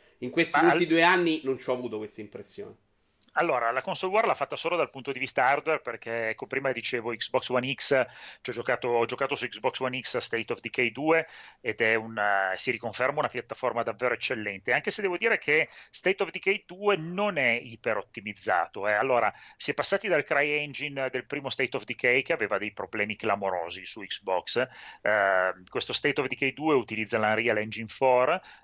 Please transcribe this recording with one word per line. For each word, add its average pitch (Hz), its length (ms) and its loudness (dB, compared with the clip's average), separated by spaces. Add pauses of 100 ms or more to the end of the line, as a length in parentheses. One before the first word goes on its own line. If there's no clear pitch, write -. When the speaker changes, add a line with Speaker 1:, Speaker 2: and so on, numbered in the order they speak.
(200)
Speaker 1:
In 123 100 -6
questi 160 300 2
Speaker 2:
Ma 170 80 8
Speaker 1:
ultimi 160 160 6
Speaker 2:
al- 160 60 0
Speaker 1:
due 165 140 6
anni 170 420 4
non 135 120 0
ci - 120 -6
ho 127 40 2
avuto 120 240 -4
questa 107 240 -10
impressione. 104 540 -14 (640)
Speaker 2:
Allora, 123 300 2
la 127 140 0
console 190 300 -4
war 220 120 4
l'ha 170 80 2
fatta 139 220 -6
solo 165 200 -4
dal 156 140 0
punto 135 220 -10
di 127 80 -8
vista 131 260 0
hardware, 143 340 2
perché, 117 500 -4
ecco, 123 180 -6
prima 135 240 -2
dicevo 117 440 -4
Xbox - 340 -2
One 127 220 0
X, 131 360 2 (340)
ci - 80 -8
ho 117 40 -4
giocato, 120 340 -2
ho 117 180 4
giocato 131 300 -2
su 120 120 -4
Xbox 117 320 -4
One 127 220 -4
X - 140 -2
a 123 40 0
State 113 320 -4
of 117 80 -6
Decay 117 320 -2
due 156 360 2 (340)
ed 110 200 -4
è 113 120 4
un, 113 240 -2
eh, 98 400 2
si - 140 -2
riconferma 123 480 -2
una 135 80 2
piattaforma 117 560 -4
davvero 117 320 -2
eccellente, 107 580 -4
anche 147 160 0
se 202 140 -2
devo 180 140 -2
dire 220 200 2
che 151 320 2 (220)
State 196 320 0
of 160 80 -4
Decay 196 340 -2
due 196 320 0
non 180 400 -2
è 127 140 4
iper 113 460 -2
ottimizzato, 98 920 -2
eh. 107 60 4
Allora, 113 380 4 (240)
si - 140 -2
è - 60 -2
passati 196 320 0
dal 156 160 2
CryEngine 143 880 -2
del 127 160 -4
primo 143 240 -6
State 131 260 -2
of 104 60 -6
Decay, 127 400 2
che 165 100 -2
aveva 104 240 0
dei 101 140 -4
problemi 104 440 -6
clamorosi 92 720 -2
su - 160 -12
Xbox. 95 640 -2 (360)
Eh, 98 500 4 (160)
questo - 240 -4
State 147 260 0
of 127 80 0
Decay 135 260 -2
due 151 200 0
utilizza 110 460 0
l'Unreal 107 400 2
Engine 110 280 -6
four, 131 540 4 (220)